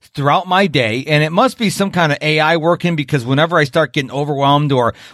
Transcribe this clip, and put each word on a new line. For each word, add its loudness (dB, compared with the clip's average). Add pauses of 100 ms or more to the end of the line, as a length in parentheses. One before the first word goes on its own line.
(140)
throughout 0
my 2
day. -2
And 2
it -2
must 0
be 0
some -2
kind 0
of -2
A 0
I 2
working, 0
because -2
whenever 0
I 4
start -2
getting -4
overwhelmed 0
or, 0 (200)